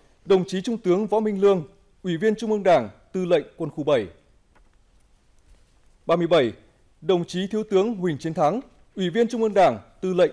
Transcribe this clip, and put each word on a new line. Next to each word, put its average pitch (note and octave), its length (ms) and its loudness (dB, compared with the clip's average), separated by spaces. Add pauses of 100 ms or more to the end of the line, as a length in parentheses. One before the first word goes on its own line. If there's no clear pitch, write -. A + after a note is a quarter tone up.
(240)
đồng F#3 240 4
chí F#3 120 -6
Trung A3 180 -6
tướng F#3 280 0
Võ G#3 140 0
Minh G#3+ 200 -4
Lương, F#3+ 280 4 (340)
Ủy F3 140 -4
viên G#3 180 0
Trung G#3+ 160 -6
ương G#3 120 -2
Đảng, D3 280 4 (220)
Tư F#3 120 -4
lệnh E3+ 200 0 (120)
Quân D#3 140 -8
khu D3 140 -8
bảy. C3 220 0 (2000)
Ba E3 100 2
mươi F3 100 -2
bảy, D3+ 260 2 (480)
đồng F3 240 0
chí F#3 220 -6
Thiếu G#3+ 240 -6
tướng G#3 240 0
Huỳnh F3 240 -4
Chiến D#3+ 160 -8
Thắng, F3 260 0 (360)
Ủy F3+ 140 -4
viên A3+ 180 0
Trung A3+ 140 -6
ương G#3+ 120 -2
Đảng, D#3 240 4 (220)
Tư F#3 140 -4
lệnh F3 180 2